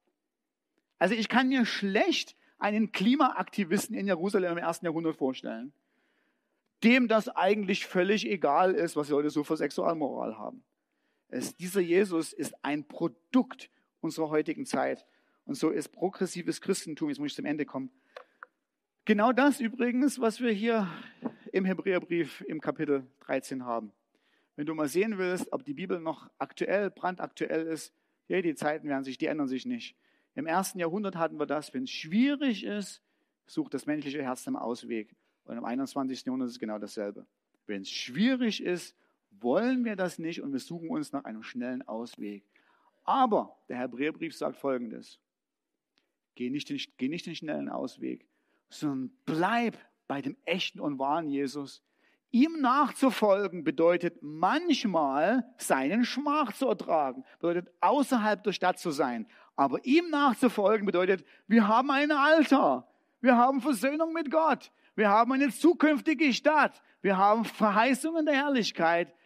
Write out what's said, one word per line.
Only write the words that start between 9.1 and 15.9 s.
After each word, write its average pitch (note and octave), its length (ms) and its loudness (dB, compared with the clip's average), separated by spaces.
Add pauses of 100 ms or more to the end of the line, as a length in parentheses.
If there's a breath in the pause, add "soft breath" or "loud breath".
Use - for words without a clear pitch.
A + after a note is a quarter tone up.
Leute D3 160 2
so D3 160 -2
für D#3+ 100 -2
Sexualmoral C#3+ 800 -2
haben. A2 260 -14 (640)
Es, - 260 -8
dieser F#3 260 -2
Jesus E3+ 520 0
ist C#3 200 -8 (120)
ein D3 220 -4
Produkt - 800 -2 (320)
unserer D#3 280 -4
heutigen D3+ 360 -2
Zeit. C3+ 400 -2 (400)
Und C#3+ 100 -6
so D#3+ 140 0
ist D3+ 240 -4